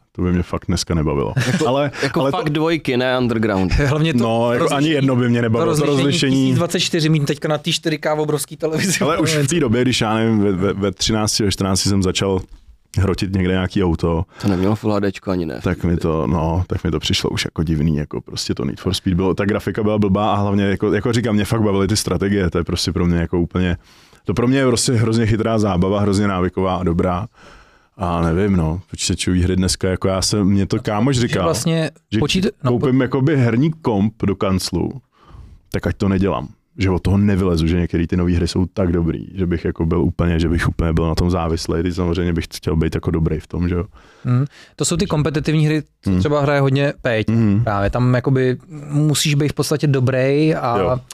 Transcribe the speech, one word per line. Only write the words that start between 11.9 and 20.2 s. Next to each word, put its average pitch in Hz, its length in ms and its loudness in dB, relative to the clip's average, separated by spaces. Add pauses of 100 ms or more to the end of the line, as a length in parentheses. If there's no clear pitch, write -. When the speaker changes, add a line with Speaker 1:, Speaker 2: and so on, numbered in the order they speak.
Speaker 1:
začal 92 380 0 (580)
hrotit 95 360 0
někde 92 180 0
nějaký 92 320 0
auto. 82 400 0 (180)
Speaker 2:
To - 60 0
nemělo 95 260 2
Full 110 200 -2
H 101 60 -2 (100)
Dčko - 200 -8
ani 90 160 -2
ne. 64 160 -8
Speaker 1:
Tak 90 220 -2
mi 87 120 2
to, 80 300 0
no, 82 400 0
tak - 180 -4
mi 90 60 -2
to 82 100 -2
přišlo - 300 -2
už - 140 -4
jako - 180 -6
divný, 78 340 0
jako - 240 -6
prostě - 340 -8
to - 100 -4
Need - 160 -6
for 92 140 -2
Speed 92 220 -2
bylo, 92 180 0
ta 101 100 -2
grafika 104 380 -2
byla 107 160 2
blbá 104 340 2